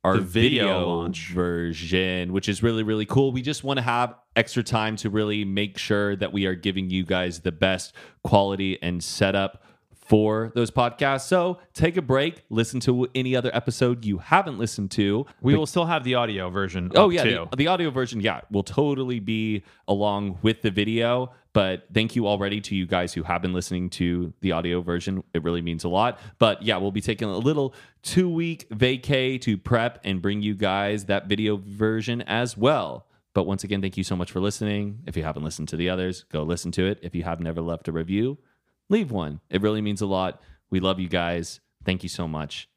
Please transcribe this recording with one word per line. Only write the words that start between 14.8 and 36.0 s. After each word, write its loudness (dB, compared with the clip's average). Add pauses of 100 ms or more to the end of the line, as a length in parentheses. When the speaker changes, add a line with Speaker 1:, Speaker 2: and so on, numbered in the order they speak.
Speaker 1:
to. 2 (160)
Speaker 2:
We 6
Speaker 1:
But 4
Speaker 2:
will 0
still 0
have -2
the 0
audio -2
version -4
Speaker 1:
Oh, 10
Speaker 2:
up 4
Speaker 1:
yeah, 2
Speaker 2:
too. 2
Speaker 1:
the, -8
the 2
audio 0
version, -2
yeah, 0
will 0
totally 0
be -2 (260)
along 0
with 2
the 2
video. 0 (220)
But 2
thank 0
you 2
already 0
to -6
you 0
guys -2
who -4
have -2
been -2
listening -2
to 0
the 2
audio 0
version. -4
It -2
really -2
means -6
a -2
lot. 2 (180)
But 2
yeah, 0
we'll -2
be -2
taking -4
a -4
little 0 (280)
two-week 0
vacay 0
to 0
prep 0
and 0
bring 0
you 0
guys 0
that 0
video 0
version -2
as -4
well. 0 (260)
But 2
once -2
again, -2
thank -4
you -2
so -4
much -4
for -4
listening. -4
If -8
you -2
haven't -6
listened -6
to -8
the 0
others, -4